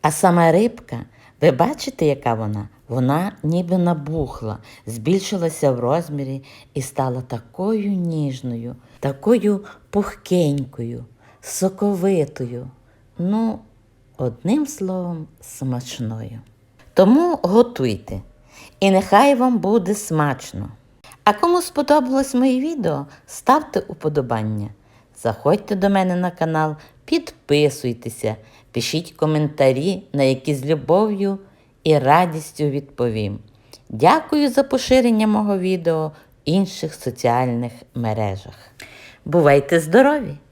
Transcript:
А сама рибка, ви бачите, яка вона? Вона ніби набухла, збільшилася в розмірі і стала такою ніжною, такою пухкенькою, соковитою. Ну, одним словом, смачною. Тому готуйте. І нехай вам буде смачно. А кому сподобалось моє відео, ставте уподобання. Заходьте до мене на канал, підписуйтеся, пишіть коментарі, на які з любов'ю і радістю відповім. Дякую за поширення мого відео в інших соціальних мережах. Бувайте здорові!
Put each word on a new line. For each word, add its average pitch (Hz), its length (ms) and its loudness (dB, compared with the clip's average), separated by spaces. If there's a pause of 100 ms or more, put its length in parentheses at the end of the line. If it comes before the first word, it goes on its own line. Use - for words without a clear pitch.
А 151 100 2
сама 175 400 4
рибка, 175 540 0 (360)
ви 143 100 6
бачите, 180 540 -2
яка 127 280 0
вона? 104 360 -6 (180)
Вона 135 440 0 (120)
ніби 175 340 0
набухла, 151 800 -2 (280)
збільшилася 160 880 -2
в 123 80 -2
розмірі 139 640 -4 (300)
і 139 80 -6
стала 127 400 -4
такою 196 680 -6
ніжною, 135 840 -4 (240)
такою 202 680 0 (240)
пухкенькою, 139 1160 -4 (360)
соковитою. 180 1300 -2 (500)
Ну, 214 420 -2 (580)
одним 180 500 -2
словом, 180 600 -6 (140)
смачною. 113 960 -8 (540)
Тому 294 500 4
готуйте. 175 760 0 (580)
І 196 120 4
нехай 202 440 6
вам 247 220 0
буде 196 380 0
смачно. 143 720 -4 (540)
А 208 100 4
кому 349 280 2
сподобалось 269 720 0
моє 254 240 2
відео, 190 460 -4 (200)
ставте - 540 0
уподобання. 113 880 -4 (520)
Заходьте 196 540 0
до 196 140 0
мене 190 260 2
на 180 160 -2
канал, 156 440 -2 (300)
підписуйтеся, 135 1300 -2 (360)
пишіть 160 400 -4
коментарі, 151 920 0 (100)
на 143 100 2
які 135 320 0
з 131 100 -10
любов'ю 190 720 0 (440)
і 156 160 4
радістю 156 640 2
відповім. 120 760 -4 (500)
Дякую 285 600 4
за 269 140 2
поширення 240 640 2
мого 208 300 0
відео 170 500 0
в 156 40 -8 (340)
інших 180 480 -2
соціальних 120 800 -2 (240)
мережах. 107 600 -4 (680)
Бувайте 147 540 4
здорові! 196 580 2 (140)